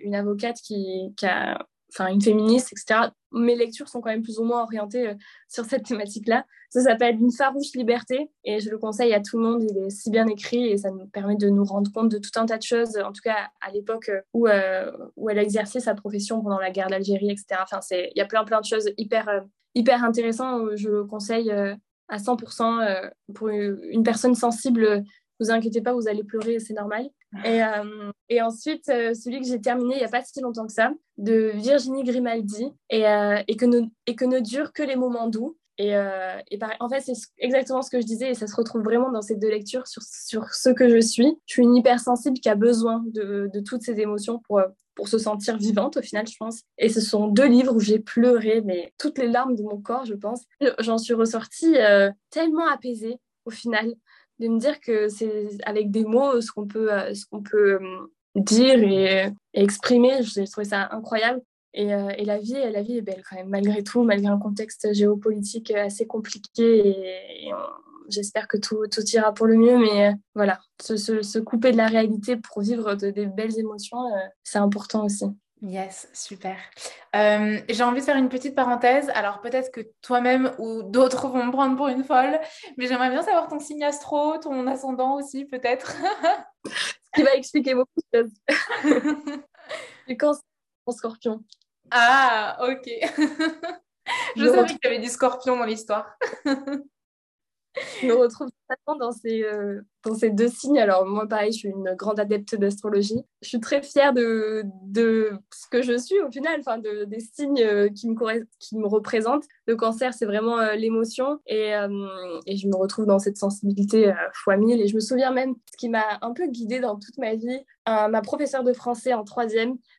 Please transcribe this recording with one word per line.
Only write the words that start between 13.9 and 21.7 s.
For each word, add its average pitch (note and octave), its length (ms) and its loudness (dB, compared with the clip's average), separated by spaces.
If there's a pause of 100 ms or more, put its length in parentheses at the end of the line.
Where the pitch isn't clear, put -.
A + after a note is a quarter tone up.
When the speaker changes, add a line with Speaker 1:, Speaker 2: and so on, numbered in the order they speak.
Speaker 1:
euh, G3 120 -4 (120)
où, A#3 160 4
euh, F#3+ 420 2 (260)
où G#3+ 140 -4
elle G#3 80 0
a G#3 40 4
exercé G#3 360 0
sa A#3 160 -2
profession G#3 480 -6
pendant G3+ 160 -2
la F#3 140 -4
guerre F#3+ 160 -4
d'Algérie, G3 420 0
et G3+ 60 -4
cetera. F#3+ 260 -6
Enfin, G3 180 -6
c'est, F3+ 340 -4
il - 40 -2
y G3 40 0
a G3 40 0
plein, A3 180 0
plein G#3+ 160 0
de G#3 60 -8
choses G#3+ 300 0
hyper, G#3+ 320 -2
euh, G3+ 120 0 (360)
hyper A#3+ 260 4
intéressantes. A#3 720 0
Je G#3 140 -4
le G#3 160 0
conseille, G#3+ 480 -4
euh, G3+ 220 -2 (340)